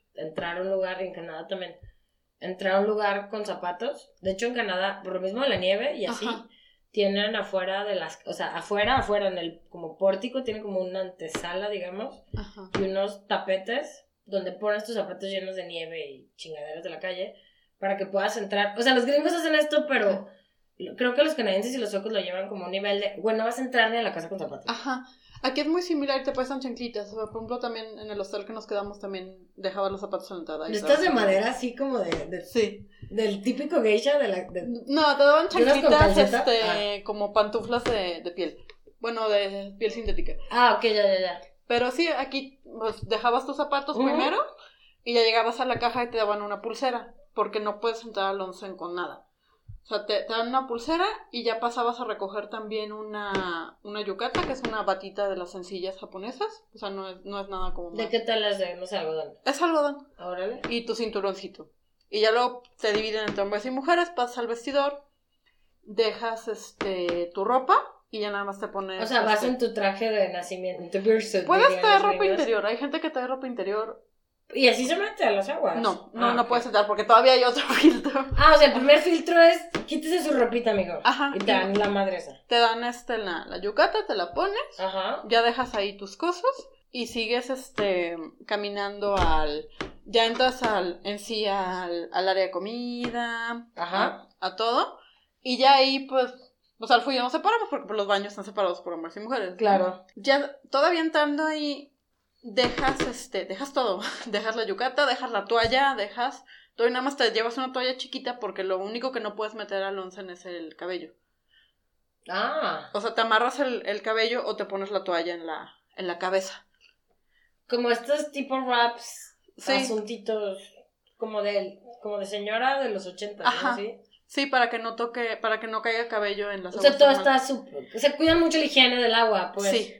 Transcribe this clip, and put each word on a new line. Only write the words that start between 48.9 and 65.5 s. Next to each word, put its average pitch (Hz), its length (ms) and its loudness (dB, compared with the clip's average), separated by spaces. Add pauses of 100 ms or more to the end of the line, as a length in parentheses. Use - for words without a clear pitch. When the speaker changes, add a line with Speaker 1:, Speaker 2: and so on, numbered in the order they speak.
Speaker 2:
nada. 170 300 -8 (580)
O - 60 -18
sea, 208 160 -2
te, 208 180 0
te 220 100 -6
dan 233 160 0
una 262 180 0
pulsera 320 380 0 (260)
y 233 120 -8
ya 226 180 -2
pasabas 240 400 -2
a 240 40 -6
recoger 202 440 -6
también 214 420 -8
una, 202 920 -6
una 208 180 -6
yukata, 202 440 0
que 277 60 -2
es 254 160 -6
una 220 160 -2
batita 196 460 -2
de 190 80 -2
las 180 140 -8
sencillas 190 460 -8
japonesas. 262 640 -8 (120)
O - 20 -20
sea, 202 120 -8
no 196 180 -8
es, 185 160 -14
no 202 160 -8
es 196 80 -8
nada 185 260 -2
como 175 180 -8
Speaker 1:
¿De 214 120 -4
Speaker 2:
más. 226 80 -6
Speaker 1:
qué 226 80 2
tela 220 300 0
es 196 100 -2
de, 175 160 -4
no 180 100 -10
sé, 190 120 -6
algodón? 160 360 -4 (120)
Speaker 2:
Es 285 160 0
algodón. 302 460 2 (120)
Speaker 1:
Órale. 185 500 -6
Speaker 2:
Y 233 160 -4
tu 226 80 -4
cinturoncito. 196 760 -6 (400)
Y 208 100 -4
ya 220 120 6
luego 247 320 2 (180)
te 220 100 0
dividen 214 380 -2
entre 202 140 -2
hombres 208 220 -4
y 254 60 -6
mujeres, 339 380 0
pasas 247 300 -4
al 233 80 -4
vestidor, 277 580 -2 (800)